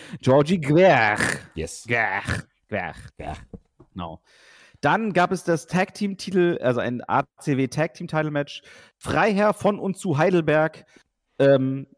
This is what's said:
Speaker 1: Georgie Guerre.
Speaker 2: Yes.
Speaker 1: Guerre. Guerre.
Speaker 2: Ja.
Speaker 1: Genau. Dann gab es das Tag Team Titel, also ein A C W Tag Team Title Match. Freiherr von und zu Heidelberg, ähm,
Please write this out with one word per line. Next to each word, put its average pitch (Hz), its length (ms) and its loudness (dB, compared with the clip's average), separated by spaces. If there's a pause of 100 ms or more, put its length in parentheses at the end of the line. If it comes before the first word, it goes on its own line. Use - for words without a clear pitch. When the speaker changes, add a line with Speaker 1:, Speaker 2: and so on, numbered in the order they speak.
(200)
Speaker 1:
Georgie 147 400 4
Guerre. 143 560 4 (380)
Speaker 2:
Yes. - 340 -10
Speaker 1:
Guerre. 101 540 -2 (260)
Guerre. 90 280 -8 (220)
Speaker 2:
Ja. 73 140 -10 (600)
Speaker 1:
Genau. 85 260 -12 (640)
Dann 190 320 0
gab 175 180 2
es 185 120 -6
das 170 220 -2
Tag 185 280 -2
Team 196 240 -6
Titel, 175 420 0
also 120 200 0
ein 117 280 -4
A 123 140 0 (180)
C 143 160 -2
W 131 120 0
Tag 156 260 -4
Team 175 120 -14
Title 156 260 -4
Match. 143 280 -6 (380)
Freiherr 196 560 0
von 208 240 -2
und 190 180 -6
zu 160 220 -4
Heidelberg, 160 640 2 (540)
ähm, 135 480 4 (120)